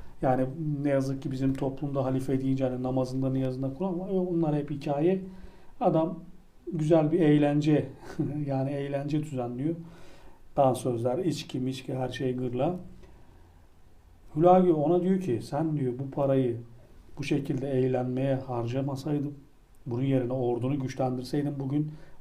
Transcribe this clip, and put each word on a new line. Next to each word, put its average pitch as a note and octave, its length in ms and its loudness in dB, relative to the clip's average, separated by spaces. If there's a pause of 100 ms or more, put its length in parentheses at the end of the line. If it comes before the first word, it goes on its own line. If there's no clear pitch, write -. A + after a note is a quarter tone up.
(240)
Yani C3 220 4 (360)
ne C#3+ 60 2
yazık C3+ 340 0
ki - 80 -4
bizim C3+ 240 2
toplumda C#3 500 -2
halife C3 360 0
deyince C3+ 240 0
hani B2+ 180 -2
namazında, C3 480 0
niyazında C3 440 -2
kuran F#3 260 -4
var. F#3+ 80 -6
Onlar F3 460 0
hep D3 160 -2
hikaye. D#3+ 500 0 (600)
Adam E3 380 2 (540)
güzel D#3 400 4
bir F#3 80 4
eğlence, D3 680 4 (300)
<laughs> D3 280 -2
yani C3+ 240 -2
eğlence C#3+ 520 -2
düzenliyor. C3 520 -4 (800)
Dansözler, B2 640 2
içki, D3 420 -2
miçki, C3 340 -4
her B2+ 140 -2
şey B2+ 280 -2
gırla. B2+ 400 -2 (1600)
Hülagü F3+ 360 8
ona D#3 300 4
diyor F#3 180 2
ki, A2+ 220 -2
"Sen," D#3 340 -2
diyor, B2+ 220 0
"bu C3+ 120 -6
parayı C3+ 460 2 (640)
bu C#3+ 60 -6
şekilde C#3 460 -2
eğlenmeye B2+ 640 2
harcamasaydın, C3+ 1000 -2 (520)
bunun B2 160 -2
yerine C3 300 2
ordunu B2+ 480 0
güçlendirseydin C3+ 800 -2
bugün D3 320 -2 (280)